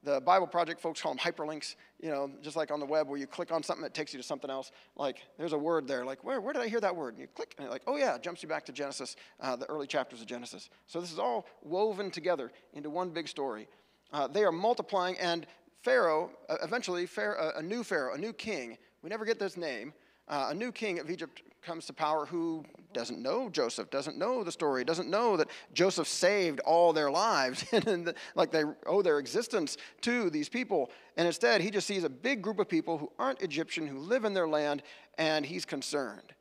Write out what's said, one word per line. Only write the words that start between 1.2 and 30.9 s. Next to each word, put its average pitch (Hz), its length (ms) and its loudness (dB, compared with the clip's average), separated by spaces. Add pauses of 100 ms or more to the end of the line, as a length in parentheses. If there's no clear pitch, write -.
you 160 100 -6
know, 139 220 -2 (100)
just 151 140 -8
like 151 160 0
on 147 80 -2
the 143 60 -4
web 151 240 2
where 143 100 -4
you 135 80 -6
click - 240 -6
on 160 120 0
something, - 200 -4
it 135 100 -8
takes 151 200 -6
you 135 60 -10
to 123 40 -10
something 139 260 -6
else. 135 220 -6 (240)
Like, 135 280 -4 (140)
there's 156 160 -2
a 151 40 2
word 156 300 2
there, 123 180 -2
like, 135 180 -8
"Where, 254 160 -2
where 233 140 -4
did 240 80 0
I 240 60 0
hear 226 140 0
that 240 140 2
word?" 127 200 -6
And 127 60 -16
you 135 60 -14
click, - 300 -12
and 139 100 -8
it, 117 40 -6
like, 135 160 -8
"Oh, 277 100 0
yeah," 254 180 2
it 123 60 -10
jumps 170 220 -10
you 170 40 -14
back 151 180 -4
to 147 60 -14
Genesis, 139 440 -8 (240)
uh, 131 160 -2
the 127 140 -8
early 151 180 -6
chapters 131 340 -2
of 110 60 -12
Genesis. 120 420 -12 (160)
So 170 160 -6
this 175 100 -8
is - 80 -8
all 233 280 0 (160)
woven 190 480 0
together 151 400 -2 (220)
into 147 160 -10
one 180 200 -4
big 156 180 -6
story. 123 400 -6 (440)
Uh, 143 160 0
they 185 160 2
are 185 80 6
multiplying, 185 680 0
and 170 260 0 (360)
Pharaoh, 180 500 4 (180)
uh, 160 140 0
eventually, 180 420 -2
Pharaoh, 208 320 -2
uh, 160 220 -2
a - 20 -6
new 208 220 -4
Pharaoh, 135 300 0
a 123 40 -4
new 202 160 -6
king, 131 440 -6 (240)
we 160 80 -10
never 220 140 -4
get 220 160 0
this 196 160 -2
name, 143 380 -6 (340)
uh, 143 220 0
a 143 40 -2
new 226 180 -4
king 190 280 -4
of 156 100 -8
Egypt 165 320 -8 (200)
comes 165 240 -10
to 143 80 -12
power 151 320 2
who 165 380 -4 (300)
doesn't 113 280 -4
know 202 280 0
Joseph, 120 400 -2
doesn't 139 280 -4
know 226 260 0
the 165 80 -4
story, 135 320 2
doesn't 160 260 0
know 208 280 4
that 156 120 2 (240)
Joseph 175 340 4
saved 180 540 4
all 170 320 8
their 151 180 4
lives 156 560 2
<laughs> - 40 -4
and 196 340 2
the, 170 100 -2 (200)
like, 170 160 4
they 156 120 4 (220)
owe 196 160 4
their 156 180 6
existence 160 580 -2 (240)
to 240 280 2
these 151 200 -2
people. 208 420 0 (260)